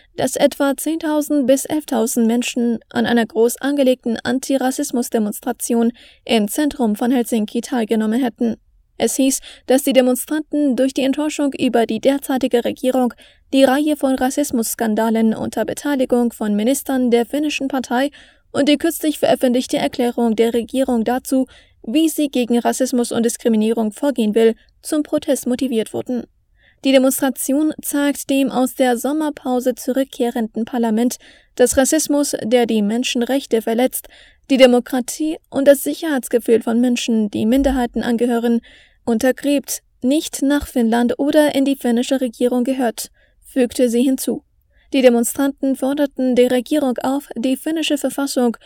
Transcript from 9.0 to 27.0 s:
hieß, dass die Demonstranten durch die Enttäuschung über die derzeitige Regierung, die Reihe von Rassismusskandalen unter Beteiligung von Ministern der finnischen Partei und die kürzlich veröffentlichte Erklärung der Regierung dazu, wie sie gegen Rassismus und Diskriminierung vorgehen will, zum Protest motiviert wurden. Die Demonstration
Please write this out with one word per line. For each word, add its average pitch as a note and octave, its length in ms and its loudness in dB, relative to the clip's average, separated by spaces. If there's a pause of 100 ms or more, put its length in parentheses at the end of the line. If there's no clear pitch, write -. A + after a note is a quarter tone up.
hieß, C4+ 240 0 (240)
dass C4 180 2
die C#4 80 0
Demonstranten C4 840 0
durch C4 160 0
die C#4 100 -2
Enttäuschung C#4+ 480 -2
über A#3+ 340 0
die A3 140 -4
derzeitige C4 640 0
Regierung, B3+ 500 -2 (380)
die C4+ 140 6
Reihe D4 320 2
von C4 180 0
Rassismusskandalen A3+ 1160 0
unter A3+ 320 -4
Beteiligung B3+ 680 0
von G#3 240 -4
Ministern B3+ 560 0
der A#3 140 4
finnischen C#4+ 420 -4
Partei C4 440 -2 (420)
und C#4 160 2
die C#4+ 80 6
kürzlich D#4 420 -2
veröffentlichte B3+ 560 0
Erklärung A#3+ 600 -2
der A3+ 160 2
Regierung A#3+ 500 0
dazu, C4 420 0 (380)
wie D4+ 260 2
sie D4+ 200 -2
gegen A#3+ 300 0
Rassismus A#3+ 520 0
und A#3 120 0
Diskriminierung A3 680 0
vorgehen A#3 440 -2
will, A3+ 180 4 (300)
zum D4+ 180 -2
Protest D4 460 -2
motiviert A#3+ 460 -2
wurden. A#3 320 -6 (580)
Die C4+ 80 4
Demonstration C4+ 880 2